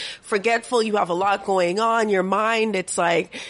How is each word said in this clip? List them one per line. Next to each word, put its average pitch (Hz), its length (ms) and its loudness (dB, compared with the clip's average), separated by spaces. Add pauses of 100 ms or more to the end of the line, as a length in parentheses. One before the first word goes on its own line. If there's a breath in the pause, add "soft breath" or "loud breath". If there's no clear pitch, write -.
(240 loud breath)
forgetful. 226 580 0
You 214 160 0
have 190 120 0
a 180 60 -2
lot 196 300 0
going 185 340 2
on. 226 300 2
Your 190 140 2
mind, 214 520 0
it's 185 220 -4
like, 170 380 0 (140)